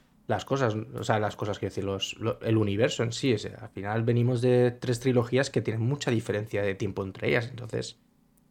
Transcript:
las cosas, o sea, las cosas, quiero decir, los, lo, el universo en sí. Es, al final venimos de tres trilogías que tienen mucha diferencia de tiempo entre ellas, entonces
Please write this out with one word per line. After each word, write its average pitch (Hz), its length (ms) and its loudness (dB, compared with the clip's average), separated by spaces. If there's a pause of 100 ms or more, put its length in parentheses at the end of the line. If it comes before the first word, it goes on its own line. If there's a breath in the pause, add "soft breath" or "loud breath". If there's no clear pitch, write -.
(260 soft breath)
las 104 180 -2
cosas, 131 320 0
o 117 280 -6
sea, 113 160 2
las 104 160 -2
cosas, 104 240 -4
quiero 101 100 -4
decir, 95 140 -6
los, 98 340 -4
lo, 113 240 -2
el 113 160 4
universo 107 460 2
en 117 100 -2
sí. 139 180 0
Es, 104 140 0
al - 240 -12
final 104 340 -2
venimos 120 380 2
de 123 300 6
tres 120 280 -2
trilogías 123 520 2
que 117 100 2
tienen 110 220 -2
mucha 139 280 0
diferencia 107 520 -2
de 101 120 0
tiempo 98 280 -4
entre 95 260 -4
ellas, 123 200 2
entonces - 500 -8 (520)